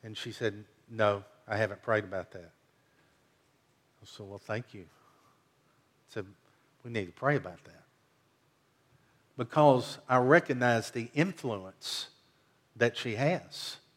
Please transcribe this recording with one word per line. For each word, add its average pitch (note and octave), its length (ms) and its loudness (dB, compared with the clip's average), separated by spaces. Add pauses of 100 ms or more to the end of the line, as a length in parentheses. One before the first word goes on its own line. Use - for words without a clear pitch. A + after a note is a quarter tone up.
And A2 140 -14
she A#2 160 -10
said, G#2 320 -6 (240)
"No, G#2 360 2 (220)
I G#2+ 100 -4
haven't G#2 260 -2
prayed G#2+ 220 0
about F#2 260 -8
that." E2+ 200 -18 (1500)
I G2+ 40 -20
said, G#2 200 -16
"Well, G2 120 -16
thank A2 340 -8
you." G2 100 -16
I - 1300 -20
said, G2+ 120 -8 (580)
"We A#2+ 80 -14
need G2+ 140 -4
to E2+ 60 -16
pray C#3+ 240 0
about F2+ 280 -8
that." - 180 -20 (1500)
Because C3 600 4 (100)
I B2+ 100 4
recognize B2 720 4
the A#2 220 -6
influence A#2+ 960 -4 (680)
that A#2 200 2
she A2+ 200 -6
has. - 600 -4 (200)